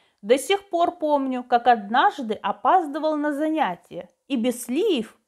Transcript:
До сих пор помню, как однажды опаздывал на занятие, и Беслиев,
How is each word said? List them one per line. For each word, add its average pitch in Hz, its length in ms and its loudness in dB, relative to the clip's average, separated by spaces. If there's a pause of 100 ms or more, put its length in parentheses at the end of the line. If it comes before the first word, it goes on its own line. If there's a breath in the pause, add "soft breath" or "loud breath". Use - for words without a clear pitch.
(220)
До 233 160 4
сих 392 320 -2
пор 339 220 0
помню, 269 520 -2
как 240 220 0
однажды 240 680 2
опаздывал 302 840 0
на 294 180 -2
занятие, 269 760 -4 (200)
и 269 80 -2
Беслиев, 247 920 -2